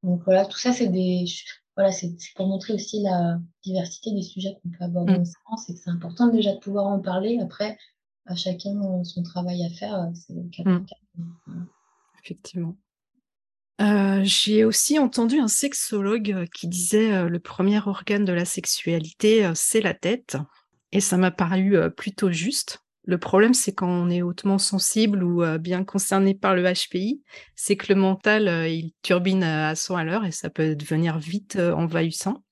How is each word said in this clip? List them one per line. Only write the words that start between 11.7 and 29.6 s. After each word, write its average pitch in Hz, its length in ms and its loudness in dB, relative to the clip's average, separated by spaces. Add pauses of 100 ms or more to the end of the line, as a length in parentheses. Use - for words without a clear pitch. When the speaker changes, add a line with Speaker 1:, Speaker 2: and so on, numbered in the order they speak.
Speaker 2:
Effectivement. 170 520 -10 (1040)
Euh, 196 420 4
j'ai 214 420 4
aussi 226 340 2
entendu 247 400 2
un 240 100 4
sexologue, 208 840 -2
euh, 180 220 -2
qui - 120 -8
disait, 202 460 2
euh, 180 160 2
le 170 120 -2
premier 202 440 2
organe 202 400 -2
de 185 80 2
la 175 140 0
sexualité, 170 1000 2
euh, 170 100 0
c'est - 280 0
la 180 100 0
tête. - 440 -4 (560)
Et 196 80 2
ça 190 180 0
m'a 185 120 4
paru, 190 460 2
euh, 165 140 4
plutôt 196 400 -2
juste. 175 480 -4 (260)
Le 180 140 0
problème, 220 360 4
c'est 202 200 -2
quand 180 140 -2
on 175 200 0
est 175 140 0
hautement 185 360 0
sensible 202 640 0
ou, 175 200 2
euh, 160 160 0
bien 180 260 -2
concerné 196 500 2
par 196 200 2
le 180 100 2
H 180 260 0
P 185 100 -4
I, 240 220 -4 (320)
c'est - 220 0
que - 160 -2
le 196 80 4
mental, 196 480 2
euh, 165 200 0
il 165 240 -4 (100)
turbine, 185 420 2
euh, 156 240 0